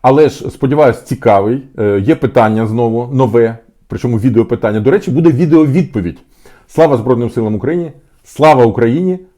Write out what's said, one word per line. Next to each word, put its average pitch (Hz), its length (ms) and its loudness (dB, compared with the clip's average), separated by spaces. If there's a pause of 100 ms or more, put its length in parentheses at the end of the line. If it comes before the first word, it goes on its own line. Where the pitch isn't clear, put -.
Але 139 260 4
ж, - 220 -8
сподіваюсь, 139 520 0
цікавий. 113 600 0 (160)
Е, 104 220 0
є 127 140 0
питання 110 520 0
знову, 117 480 -4
нове, 117 440 0 (280)
причому 117 320 -4
відеопитання. 110 640 -2
До 110 100 0
речі, 202 200 -2
буде 160 200 2
відеовідповідь. 143 880 0 (480)
Слава 151 300 0
Збройним 117 340 -2
силам 107 240 -4
України! 151 380 -4 (320)
Слава 147 400 2
Україні! 127 540 0 (200)